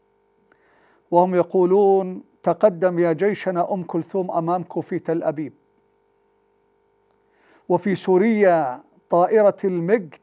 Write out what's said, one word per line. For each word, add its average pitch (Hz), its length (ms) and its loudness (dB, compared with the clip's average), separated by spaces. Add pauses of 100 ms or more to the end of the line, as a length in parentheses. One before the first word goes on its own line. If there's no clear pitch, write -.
(1120)
وهم 180 240 2
يقولون: 185 880 2 (200)
"تقدم 175 560 0
يا 170 140 2
جيشنا 180 600 -2
أم 185 100 -6
كلثوم 180 480 -6
أمامكم 170 500 -4
في 170 180 -8
تل 165 240 -4
أبيب، 151 300 -6 (2250)
وفي 180 260 0
سوريا 185 840 2 (280)
طائرة 196 540 2
الميج 180 600 -2